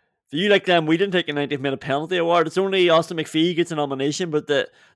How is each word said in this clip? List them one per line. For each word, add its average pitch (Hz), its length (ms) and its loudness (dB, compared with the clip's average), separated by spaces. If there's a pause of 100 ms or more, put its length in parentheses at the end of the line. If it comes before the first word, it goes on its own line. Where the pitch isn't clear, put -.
(300)
For 143 80 -8
you 202 120 2
like 196 160 4
them, 170 200 2
we 160 120 2
didn't 196 160 0
take 175 160 -2
a 147 40 -4
ninetieth 143 280 -4
minute 135 200 -4
penalty 156 360 -4
award. 170 300 2
It's 156 100 -8
only 190 320 2
Austin 165 280 2
McPhee 160 380 0
gets 170 160 0
a 165 40 -8
nomination, 143 560 -2
but 151 160 -2
the, 139 200 0 (280)